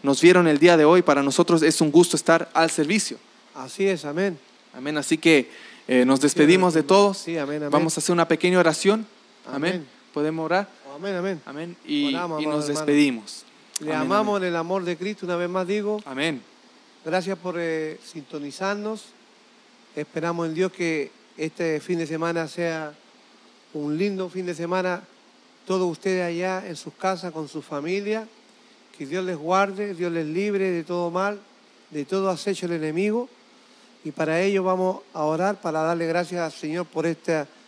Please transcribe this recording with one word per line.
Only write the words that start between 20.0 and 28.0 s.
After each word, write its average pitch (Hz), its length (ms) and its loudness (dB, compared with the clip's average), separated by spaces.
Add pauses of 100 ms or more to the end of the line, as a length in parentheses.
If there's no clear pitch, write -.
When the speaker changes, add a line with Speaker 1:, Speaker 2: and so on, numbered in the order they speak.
Speaker 2:
en 160 60 -6
Dios 180 180 -2
que 160 400 -4 (260)
este 160 420 -4
fin 175 180 -4
de 160 100 -4
semana 165 400 -4
sea 160 460 -6 (800)
un 151 240 -4
lindo 185 320 -2
fin 185 160 -8
de 175 100 -6
semana. 180 460 -2 (640)
Todos 185 260 0
ustedes 185 340 -2
allá 185 420 -4
en 170 80 -10
sus - 180 -14
casas, 180 380 -4
con 156 160 -8
su 151 140 -10
familia. 202 640 -4 (720)